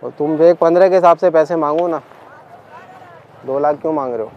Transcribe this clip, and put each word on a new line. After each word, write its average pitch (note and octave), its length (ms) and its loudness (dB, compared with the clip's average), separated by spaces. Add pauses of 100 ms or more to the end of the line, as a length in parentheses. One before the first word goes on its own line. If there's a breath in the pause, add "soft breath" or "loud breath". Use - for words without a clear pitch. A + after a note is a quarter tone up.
और B2 80 -12
तुम D3+ 300 -4
एक E3+ 160 4
पन्द्रह F3 320 2
के F3+ 60 0
हिसाब F3 220 4
से F#3 120 0
पैसे D#3+ 280 0
मांगो D#3 300 -2
ना, D#3 140 -6 (1400)
दो C3 140 -6
लाख D3 160 -2
क्यों D#3+ 180 -6
मांग C3+ 200 -6
रहे A2+ 100 -6
हो? A2 120 -12